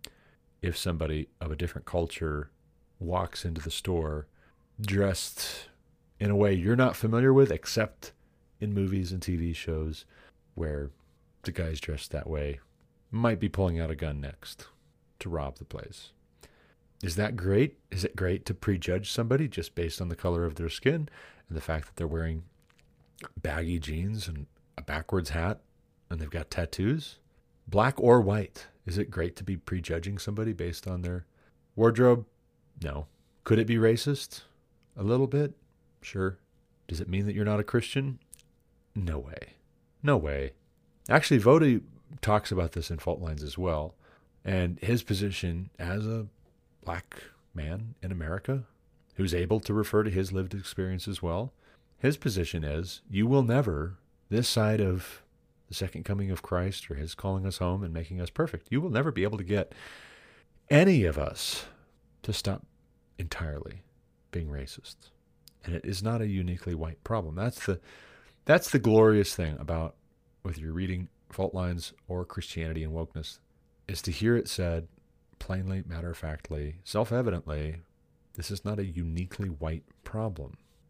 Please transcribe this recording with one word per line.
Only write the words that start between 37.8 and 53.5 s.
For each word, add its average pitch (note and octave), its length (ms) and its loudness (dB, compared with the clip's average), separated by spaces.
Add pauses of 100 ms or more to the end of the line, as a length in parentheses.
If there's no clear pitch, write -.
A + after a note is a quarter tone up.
No E2+ 240 -2
way. - 360 -12 (480)
No C#3+ 140 6
way. C#2 360 -2 (560)
Actually, C#3 300 6
Voddie B2+ 440 8 (380)
talks G#2 300 2
about F2+ 220 0
this - 180 -4
in E2+ 80 -4
Fault E2+ 220 -2
Lines D#2 240 -4
as D2 120 -10
well, D#2+ 380 -2 (500)
and F#2 360 0
his A2+ 240 0
position F#2 720 -2
as F#2+ 300 -4
a A2+ 180 -4 (580)
black - 380 -8 (320)
man F2+ 480 -6
in F#2 80 -6
America F#2+ 540 -4 (500)
who's F#2 180 0
able F2+ 280 2
to - 120 -4
refer G#2+ 300 4
to G#2+ 80 -2
his F#2+ 220 0
lived F#2+ 220 -2
experience F#2 520 -4
as G2+ 160 -6
well, F2+ 300 -2 (460)
his C#3 180 2
position F2+ 480 -2
is, D#2 440 -4
"You G2+ 200 2
will C3+ 160 6
never, F#2+ 520 2 (320)